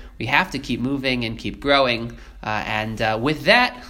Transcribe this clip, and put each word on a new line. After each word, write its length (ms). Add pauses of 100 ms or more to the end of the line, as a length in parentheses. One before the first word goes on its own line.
(180)
We 100
have 240
to 60
keep 220
moving 460
and 120
keep 220
growing. 520 (300)
Uh, 220
and, 380
uh, 180
with 240
that, 460